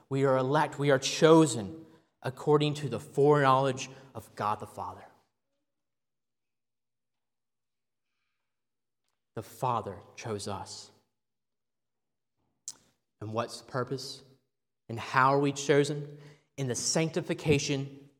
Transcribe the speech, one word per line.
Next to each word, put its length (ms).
We 160
are 140
elect. 400
We 120
are 80
chosen 800
according 520
to 140
the 100
foreknowledge 920
of 200
God 260
the 60
Father. 380
The 60
Father 540
chose 320
us. 420
And 120
what's 280
the 100
purpose? 520
And 100
how 360
are 60
we 120
chosen? 540
In 120
the 60
sanctification 1200